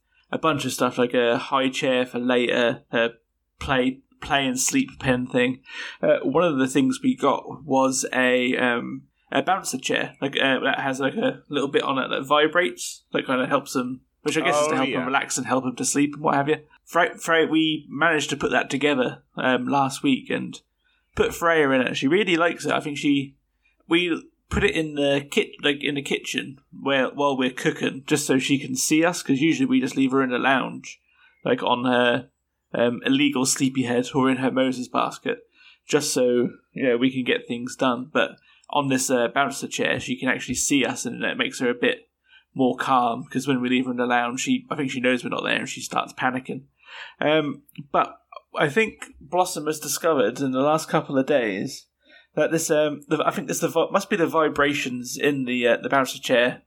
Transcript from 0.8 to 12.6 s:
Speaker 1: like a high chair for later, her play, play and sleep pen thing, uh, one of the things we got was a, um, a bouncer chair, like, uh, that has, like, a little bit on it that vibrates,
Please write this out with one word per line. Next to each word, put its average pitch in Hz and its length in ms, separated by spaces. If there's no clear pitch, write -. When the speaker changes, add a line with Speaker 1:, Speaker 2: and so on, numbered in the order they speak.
Speaker 1:
like 123 160
a 120 240
high 131 300
chair 131 360
for 127 140
later, 120 720
her 117 220
play, 131 400
play 139 220
and 131 120
sleep - 400
pen 127 280
thing, 127 340
uh, 151 200
one 165 220
of 151 140
the 131 100
things 131 340
we 127 140
got - 480
was 131 480
a, 127 440
um, 123 460
a 135 120
bouncer 185 360
chair, - 420
like, 139 160
uh, 135 240
that 131 200
has, 135 200
like, 135 140
a 156 340
little 143 200
bit 143 140
on 135 160
it - 100
that - 180
vibrates, 156 840